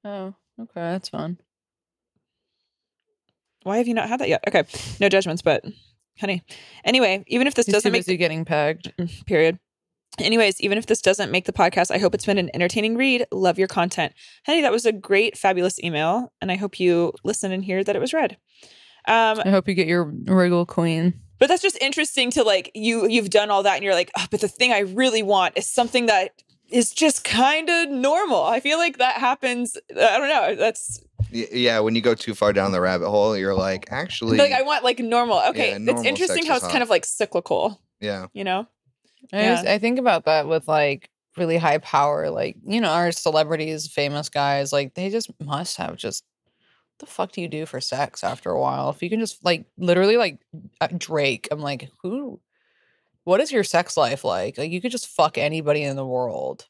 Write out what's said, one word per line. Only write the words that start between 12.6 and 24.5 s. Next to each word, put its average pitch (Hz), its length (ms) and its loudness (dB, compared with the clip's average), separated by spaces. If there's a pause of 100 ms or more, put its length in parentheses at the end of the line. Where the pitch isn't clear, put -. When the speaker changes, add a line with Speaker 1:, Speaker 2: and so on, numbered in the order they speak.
Speaker 2:
read. 247 360 2
Love 185 280 0
your 190 80 4
content." 175 460 -2 (320)
Honey, 311 160 2
that 262 100 2
was 233 140 0
a 226 60 4
great, 202 460 0
fabulous 185 460 0
email, 170 480 -2 (100)
and 190 100 -4
I 180 40 -2
hope 190 240 -8
you 175 340 2 (100)
listen 196 280 -2
and 185 120 -4
hear 190 200 -2
that 202 120 0
it - 40 -2
was 262 140 -2
read. 311 240 0 (680)
Um, 220 380 2
Speaker 1:
I 190 40 2
hope 196 180 4
you 196 80 -2
get 170 120 2
your 175 160 2 (220)
Wriggle 180 400 4
Queen. 170 480 0 (260)
Speaker 2:
but 277 80 8
that's 359 140 4
just 392 200 0
interesting 269 500 -2
to, 262 120 2
like, 196 320 2
you, 220 320 0
you've 220 220 2
done 208 200 4
all 196 140 2
that 196 120 4
and 151 80 -4
you're 196 100 2
like, 180 240 0
"Oh, 185 120 -2
but 208 120 -2
the 208 80 0
thing 247 240 2